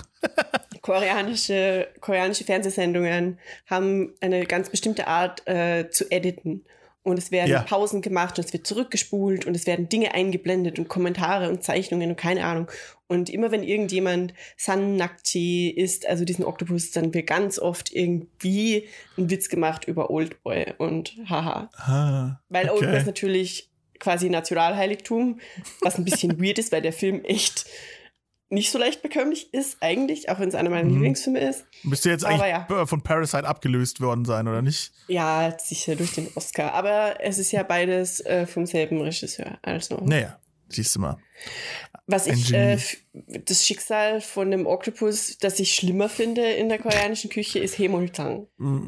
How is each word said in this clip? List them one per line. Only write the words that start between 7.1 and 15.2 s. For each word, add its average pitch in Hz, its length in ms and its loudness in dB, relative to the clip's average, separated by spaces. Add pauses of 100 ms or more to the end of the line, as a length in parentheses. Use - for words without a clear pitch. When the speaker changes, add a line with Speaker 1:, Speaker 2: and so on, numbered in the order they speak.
Speaker 2:
es 175 120 -6
werden 180 200 4
Speaker 1:
Ja. 135 120 4
Speaker 2:
Pausen 202 400 0
gemacht 180 360 0
und 175 60 -2
es - 80 -10
wird 170 140 -4
zurückgespult 202 800 0
und 175 100 0
es 170 100 -2
werden 175 220 0
Dinge 220 260 2
eingeblendet 180 640 0
und 165 100 -4
Kommentare 180 600 0
und 180 160 -2
Zeichnungen 175 460 0
und 170 60 -2
keine 185 280 0
Ahnung. 165 260 -2 (380)
Und 180 220 0
immer 226 200 0
wenn 214 120 0
irgendjemand 185 720 0 (240)
San 196 380 0
Nakji 175 760 0